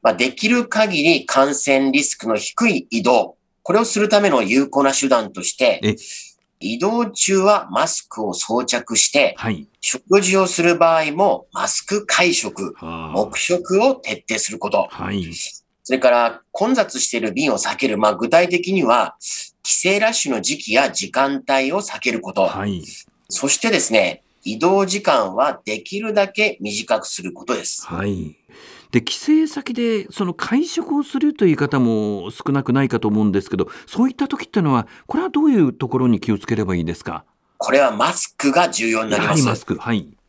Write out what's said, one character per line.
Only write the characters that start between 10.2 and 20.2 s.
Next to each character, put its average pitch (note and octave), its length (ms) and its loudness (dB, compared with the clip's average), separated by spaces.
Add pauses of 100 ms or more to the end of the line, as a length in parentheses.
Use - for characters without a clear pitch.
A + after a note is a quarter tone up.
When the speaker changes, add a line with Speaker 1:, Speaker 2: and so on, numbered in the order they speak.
Speaker 1:
事 F#3+ 160 2
を F#3+ 80 4
す F3 160 0
る E3+ 160 4
場 E3 220 4
合 D3+ 140 -2
も F3 400 0
マ - 140 -4
ス - 140 0
ク G#3 240 -4
会 F3+ 300 2
食、 - 400 -6
Speaker 2:
は E2 340 -12
あ。 - 40 -12
Speaker 1:
黙 - 260 -2
食 F3+ 420 0
を C4 140 4
徹 - 320 -10
底 A2 120 -4
す G#2 120 2
る G#2+ 80 -10
こ - 100 -6
と。 G2+ 220 2
Speaker 2:
は G2 200 -8
い。 G2 140 -2 (580)
Speaker 1:
そ B2+ 100 -2
れ C3+ 60 2
か C3 120 4
ら A#2+ 300 2 (100)
混 A#3+ 240 0
雑 A#3+ 240 0
し - 100 0
て - 80 -4
い A2+ 40 -2
る A2 100 -4
便 C3+ 220 0
を - 40 -2
避 - 200 -2
け C3+ 100 0
る。 A2 100 0
ま G#2+ 120 4
あ、 G#2+ 60 0
具 A#2 140 -4
体 E3+ 200 4
的 F3+ 240 -2
に F3+ 100 2
は、 A#2 320 2 (480)
帰 - 100 0 (220)
省 G#3 40 0
ラ A3 100 2
ッ A#3 40 -6
シ - 160 -2